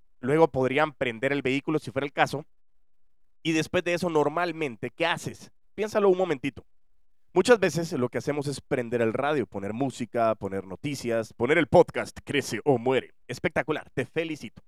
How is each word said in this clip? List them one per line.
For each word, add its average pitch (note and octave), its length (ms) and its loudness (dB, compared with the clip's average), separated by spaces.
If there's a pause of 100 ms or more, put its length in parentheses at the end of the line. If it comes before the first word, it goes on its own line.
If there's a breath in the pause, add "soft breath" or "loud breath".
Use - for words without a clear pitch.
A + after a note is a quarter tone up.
(200)
luego D#3 280 4
podrían C3+ 440 0
prender B2 400 -4
el C#3+ 120 -2
vehículo C#3 360 0
si - 120 -8
fuera C3+ 140 -4
el D3 60 -10
caso. D3 340 0 (960)
Y D#3+ 80 0
después D#3+ 320 0
de F3 100 0
eso, F3 160 -2
normalmente, D#3 800 0
¿qué - 160 -4
haces? D#3+ 460 -4 (220)
Piénsalo G#3 360 2
un F3+ 80 4
momentito. D#3 480 -4 (680)
Muchas G3+ 260 6
veces F3 340 0
lo B2 160 0
que - 80 -6
hacemos C#3+ 300 -4
es C#3 120 -6
prender A#2+ 420 -2
el A2+ 120 2
radio, C3+ 320 0
poner G2+ 260 -6
música, A#2 640 0
poner F#2+ 300 -6
noticias, A2+ 680 -4
poner B2 240 2
el C#3+ 100 2
podcast, - 580 4
Crece C#3+ 400 -2
o C#3 120 4
Muere. B2 360 0 (140)
Espectacular, D3 680 -4
te B2+ 120 -2
felicito. D#3+ 640 -8